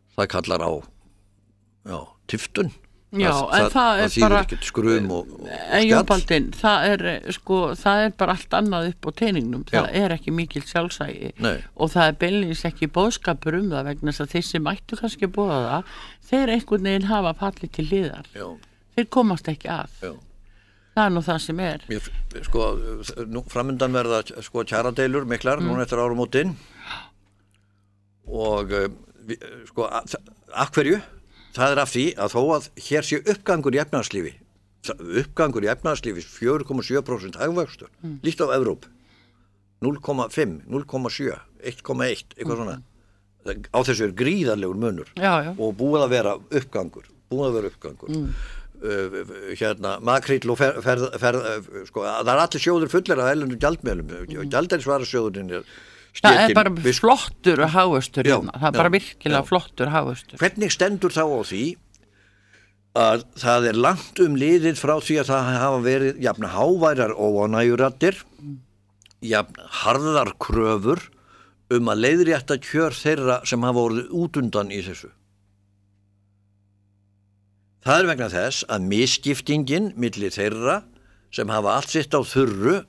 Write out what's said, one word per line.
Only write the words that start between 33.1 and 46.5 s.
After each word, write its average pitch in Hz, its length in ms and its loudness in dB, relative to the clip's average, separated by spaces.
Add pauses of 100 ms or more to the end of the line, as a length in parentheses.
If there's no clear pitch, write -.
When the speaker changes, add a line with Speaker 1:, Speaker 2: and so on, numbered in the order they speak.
Speaker 1:
uppgangur 170 520 0
í 139 40 2
efnahagslífi, 101 540 -4 (520)
þa-, - 120 -8 (260)
uppgangur 143 400 -2
í 101 80 0
efnahagslífi, 120 540 -6
fjögur 135 420 -2
komma 131 160 -6
sjö 135 200 -2
prósent 98 340 -8
hagvöxtur, 156 520 -4 (140)
Speaker 2:
Mm. 151 200 -12
Speaker 1:
líkt 160 200 -4
á 139 140 0
Evrópu, 113 320 -2 (920)
núll 143 180 -2
komma 127 320 -4
fimm, 90 360 -4
núll 135 160 -6
komma 131 260 -6
sjö, 123 260 -6 (260)
eitt 123 200 -12
komma 127 280 -4
eitt, - 260 -10
eitthvað 117 220 -6
Speaker 2:
Mm. 117 60 -8
Speaker 1:
svona. 107 180 -10 (640)
Það, 101 240 -10
á 117 140 0
þessu 117 240 0
er 92 40 -4
gríðarlegur 110 640 0
munur. 101 300 -4 (100)
Speaker 2:
Já, 175 280 2
já. 175 140 -8
Speaker 1:
Og 110 180 -2
búið 143 300 2
að 123 40 0
vera 104 280 2
uppgangur, 107 680 -6 (260)